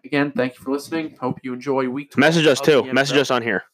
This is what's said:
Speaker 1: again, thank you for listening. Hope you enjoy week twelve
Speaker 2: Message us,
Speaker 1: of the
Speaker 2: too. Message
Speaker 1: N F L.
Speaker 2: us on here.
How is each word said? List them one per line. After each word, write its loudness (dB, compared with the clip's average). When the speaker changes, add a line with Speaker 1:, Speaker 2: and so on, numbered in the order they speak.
Speaker 1:
again, -2
thank -4
you -20
for -6
listening. -6
Hope -6
you -8
enjoy -4
week -10
twelve -2
Speaker 2:
Message 4
us, 4
Speaker 1:
of -2
the 6
Speaker 2:
too. -8
Message 0
Speaker 1:
N 0
F 4
L. -
Speaker 2:
us -2
on 0
here. -2